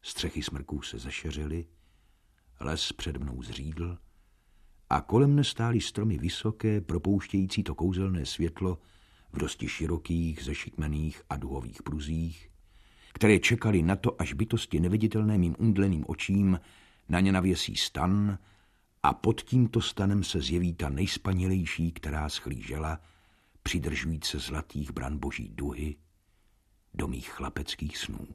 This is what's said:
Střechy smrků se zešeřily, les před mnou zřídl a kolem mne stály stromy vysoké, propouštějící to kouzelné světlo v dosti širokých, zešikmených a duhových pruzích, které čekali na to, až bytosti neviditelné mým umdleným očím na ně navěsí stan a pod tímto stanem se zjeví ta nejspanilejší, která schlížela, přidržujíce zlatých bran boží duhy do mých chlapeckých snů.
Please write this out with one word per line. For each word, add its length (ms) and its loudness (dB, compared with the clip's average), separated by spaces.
Střechy 420 -6
smrků 380 -6
se 180 -10
zešeřily, 680 -6
les 320 -4
před 260 -6
mnou 260 -6
zřídl 540 -6
a 120 4
kolem 320 6
mne 100 6
stály 380 2
stromy 360 0
vysoké, 640 0
propouštějící 840 2
to 120 -4
kouzelné 500 0
světlo 540 -2
v 40 -8
dosti 300 -4
širokých, 760 -2
zešikmených 840 -4
a 80 -4
duhových 460 -8
pruzích, 680 -6
které 260 8
čekali 420 4
na 140 4
to, 260 -2
až 120 -2
bytosti 460 -2
neviditelné 580 4
mým 220 4
umdleným 480 4
očím 520 2
na 100 4
ně 120 6
navěsí 440 2
stan 640 0
a 100 4
pod 280 0
tímto 400 2
stanem 420 2
se 180 -2
zjeví 320 0
ta 160 -4
nejspanilejší, 1000 0
která 380 -4
schlížela, 720 -6
přidržujíce 760 -2
zlatých 520 -6
bran 260 -4
boží 320 -6
duhy 480 -6
do 140 -4
mých 220 -6
chlapeckých 680 -6
snů. 380 -10